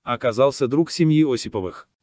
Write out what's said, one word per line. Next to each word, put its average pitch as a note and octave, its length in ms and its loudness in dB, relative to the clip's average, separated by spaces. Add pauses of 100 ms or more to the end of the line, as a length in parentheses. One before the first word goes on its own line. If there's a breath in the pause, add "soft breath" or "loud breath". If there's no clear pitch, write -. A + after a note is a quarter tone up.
оказался B2 640 0
друг D3 240 0
семьи D#3 400 4
Осиповых. G#2 580 -6 (140)